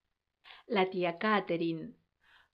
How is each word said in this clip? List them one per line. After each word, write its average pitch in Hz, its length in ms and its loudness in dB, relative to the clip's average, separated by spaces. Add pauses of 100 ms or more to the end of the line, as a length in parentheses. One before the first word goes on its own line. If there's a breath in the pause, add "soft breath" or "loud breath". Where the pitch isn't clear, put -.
(680 loud breath)
La 190 240 2
tía 175 280 -2
Catherine 170 760 0 (600 soft breath)